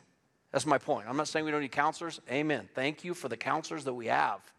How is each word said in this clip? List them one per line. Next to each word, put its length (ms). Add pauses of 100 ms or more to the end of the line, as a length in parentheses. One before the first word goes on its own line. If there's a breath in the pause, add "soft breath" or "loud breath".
(520)
That's 140
my 140
point. 280
I'm 100
not 100
saying 180
we 60
don't 100
need 100
counselors. 480 (120)
Amen. 420
Thank 300
you 100
for 160
the 80
counselors 460
that 100
we 140
have. 340 (180)